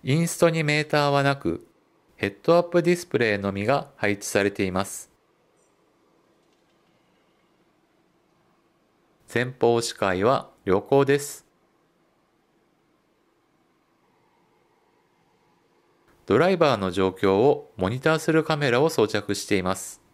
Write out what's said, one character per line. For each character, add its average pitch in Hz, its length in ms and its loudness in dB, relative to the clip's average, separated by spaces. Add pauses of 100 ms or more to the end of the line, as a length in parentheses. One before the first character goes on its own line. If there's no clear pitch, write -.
イ 143 120 0
ン 170 80 -2
ス - 100 -8
ト 170 140 4
に 160 120 -2
メ 147 180 0
ー 151 60 -6
タ 147 200 0
ー - 20 2
は 143 140 2
な 139 120 0
く、 - 300 -6 (500)
ヘ - 120 -4
ッ 101 160 -6
ド 170 140 4
ア - 20 6
ッ 170 60 0
プ 175 180 0
デ 175 100 2
ィ - 20 2
ス 175 120 -12
プ - 100 -4
レ 113 160 2
イ 101 60 -2
の 98 120 -2
み 98 140 -6
が 143 320 -2
配 104 160 -2
置 101 140 -10
さ 202 160 0
れ 202 80 2
て 202 120 -4
い 92 80 -2
ま 190 140 -2
す。 - 240 -16 (4000)
前 120 120 0
方 117 360 0
視 - 140 -8
界 95 280 0
は 127 280 0 (120)
良 95 200 2
好 139 220 2
で 139 120 2
す。 - 260 -8 (4000)
ド 98 100 4
ラ 170 140 4
イ 185 60 0
バ 147 180 4
ー - 20 -4
の 95 140 -2
状 95 180 0
況 95 280 2
を 135 380 2
モ 92 140 -2
ニ 127 100 -6
タ 160 180 0
ー - 20 -2
す 165 120 -4
る 160 120 2
カ 156 140 -2
メ 143 120 -2
ラ 120 120 2
を 160 80 2
装 117 180 2
着 104 260 -4
し - 140 -8
て 104 100 0
い 92 60 -2
ま 92 120 -2
す。 - 280 -16 (100)